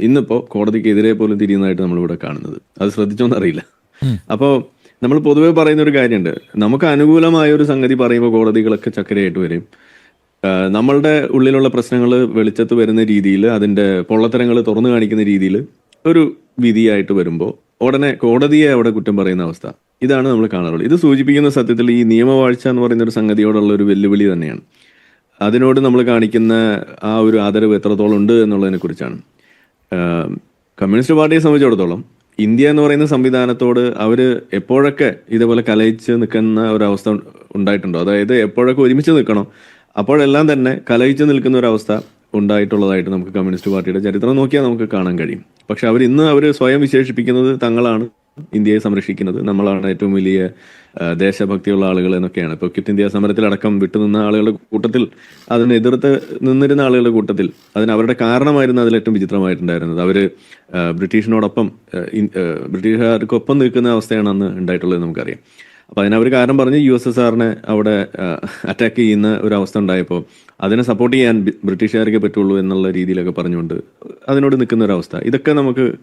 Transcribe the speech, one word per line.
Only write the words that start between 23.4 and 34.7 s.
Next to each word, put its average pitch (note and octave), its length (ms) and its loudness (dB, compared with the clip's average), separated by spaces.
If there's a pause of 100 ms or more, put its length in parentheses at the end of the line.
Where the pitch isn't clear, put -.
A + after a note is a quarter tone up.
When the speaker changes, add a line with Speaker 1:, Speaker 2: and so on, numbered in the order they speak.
Speaker 1:
ഒരു G2+ 80 0
വെല്ലുവിളി G2+ 500 2
തന്നെയാണ്. D#2+ 280 -6 (800)
അതിനോട് B2+ 380 2
നമ്മൾ B2+ 220 2
കാണിക്കുന്ന A2+ 800 0 (220)
ആ G#2+ 140 -2
ഒരു A2 180 4
ആദരവ് G#2+ 380 2
എത്രത്തോളം G#2 420 0
ഉണ്ട് G#2 160 2
എന്നുള്ളതിനെ G2+ 460 2
കുറിച്ചാണ്. D2+ 400 -8 (760)
ആ, F2 280 -2 (600)
കമ്മ്യൂണിസ്റ്റ് A#2+ 320 2
പാർട്ടിയെ D#3 240 4
സംബന്ധിച്ചിടത്തോളം B2 680 2 (340)
ഇന്ത്യ A#2 320 2
എന്ന് D3 120 2
പറയുന്ന D3 240 2
സംവിധാനത്തോട് B2 920 0
അവര് A#2+ 440 0 (120)
എപ്പോഴൊക്കെ C3 640 0 (140)